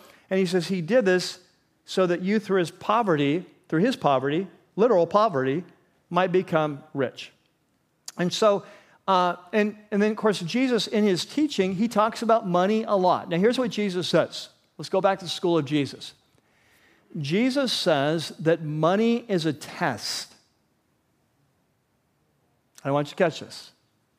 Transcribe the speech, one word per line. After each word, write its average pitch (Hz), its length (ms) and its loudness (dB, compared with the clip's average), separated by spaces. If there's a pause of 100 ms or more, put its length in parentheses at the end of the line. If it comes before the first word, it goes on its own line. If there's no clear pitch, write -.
(300)
And 190 100 0
he 185 60 2
says 170 220 0
he 185 120 -2
did 208 240 2
this 180 340 0 (460)
so 185 220 0
that 175 160 -2
you, 202 160 2
through 196 200 0
his 165 120 0
poverty, 180 760 0 (220)
through 160 120 0
his 240 140 2
poverty, 143 520 0 (300)
literal 196 300 4
poverty, 165 580 0 (460)
might 175 220 2
become 156 500 0 (120)
rich. - 360 -6 (840)
And 175 160 -2
so, 202 320 2 (420)
uh, 180 300 2 (160)
and, 208 240 0 (140)
and 202 120 0
then, 214 80 2
of 220 60 -4
course, 208 240 0
Jesus, 233 460 0
in 208 180 0
his 185 200 0
teaching, 196 500 -2
he 214 140 0
talks 226 320 0
about 226 260 2
money 190 360 2
a 214 120 -2
lot. 180 340 2
Now, 170 100 -2
here's 233 200 2
what 240 120 -2
Jesus 185 380 -4
says. - 400 0 (280)
Let's 147 140 -14
go 190 100 0
back 190 200 2
to 190 40 -14
the 156 60 -8
school 175 260 0
of 151 80 0
Jesus. 139 500 -4 (1040)
Jesus 226 540 0
says 151 580 0 (100)
that 165 220 2
money 185 640 0
is 175 180 0
a 156 60 0
test. - 800 -6 (2500)
I 139 60 -4
want 147 180 0
you - 20 -18
to - 60 -20
catch 170 240 0
this. - 320 -18 (460)